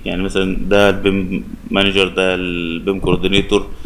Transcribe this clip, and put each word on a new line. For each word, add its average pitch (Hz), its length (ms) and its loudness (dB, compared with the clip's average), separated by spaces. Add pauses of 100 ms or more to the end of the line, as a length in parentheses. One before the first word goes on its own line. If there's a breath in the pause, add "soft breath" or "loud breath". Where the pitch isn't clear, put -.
يعني 90 180 -4
مثلًا 95 340 0 (100)
ده 101 220 6
البيم 98 540 0 (280)
مانجر، 98 360 2
ده 92 280 0
البيم 87 640 -4
كوردينيتور، 95 680 2 (180 loud breath)